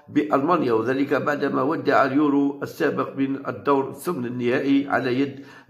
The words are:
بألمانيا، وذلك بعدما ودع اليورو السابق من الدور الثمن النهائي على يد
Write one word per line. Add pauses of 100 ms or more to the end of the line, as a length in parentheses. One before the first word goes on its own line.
بألمانيا،
وذلك
بعدما
ودع
اليورو
السابق
من
الدور
الثمن
النهائي
على
يد (240)